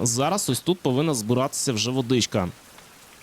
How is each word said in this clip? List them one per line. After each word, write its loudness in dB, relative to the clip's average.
зараз 0
ось 0
тут -2
повинна 2
збиратися 0
вже -2
водичка. 0